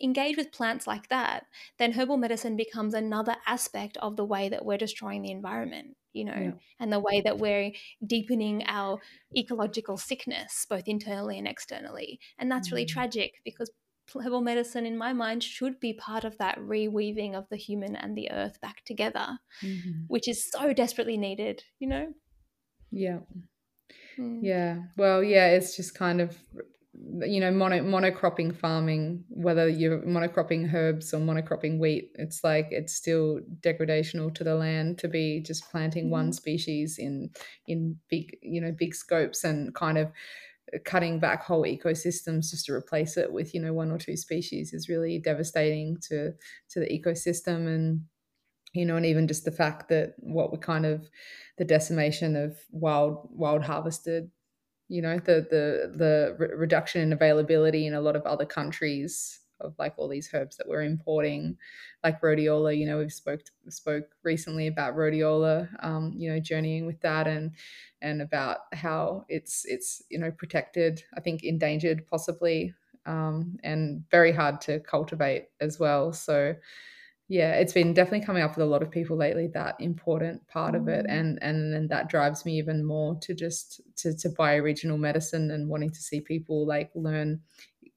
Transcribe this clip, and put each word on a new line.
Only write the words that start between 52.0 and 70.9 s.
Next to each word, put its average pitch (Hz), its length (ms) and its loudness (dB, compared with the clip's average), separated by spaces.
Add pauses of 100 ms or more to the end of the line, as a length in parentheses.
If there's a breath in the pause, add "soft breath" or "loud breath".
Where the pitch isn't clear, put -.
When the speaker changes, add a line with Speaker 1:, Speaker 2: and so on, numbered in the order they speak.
Speaker 2:
of 147 220 -2 (120)
wild, 151 600 2
wild 151 320 2
harvested, 165 680 -4 (580)
you 175 140 -4
know, 165 160 0
the, 160 320 6
the, 147 460 2
the 156 420 6
re-, 160 160 0
reduction 160 460 2
in 156 120 4
availability 156 720 6
in 151 80 -2
a 147 60 0
lot 151 160 4
of 147 60 0
other 147 240 0
countries 147 960 -4 (200)
of, 156 180 -8
like, 147 180 -2
all 151 100 -4
these 143 280 -6
herbs 143 240 -4
that - 100 -8
we're 151 140 0
importing, 156 760 0 (480 loud breath)
like 160 160 2
rhodiola. 151 560 4
You 151 100 2
know, 151 120 0
we've 151 140 -2
spoke, 147 280 -6 (280)
spoke 151 540 -4
recently 160 460 -2
about 151 260 -2
rhodiola, 156 760 4 (120)
um, 160 320 -2
you 165 160 -4
know, 160 80 0
journeying 160 480 -2
with 165 140 -6
that 156 260 2
and, 156 260 -2 (500 loud breath)
and 151 180 -2
about 139 380 -2 (160)
how 160 540 -2
it's, - 360 -6
it's, - 460 -6
you - 80 -4
know, 165 120 -2
protected, 165 720 0 (140)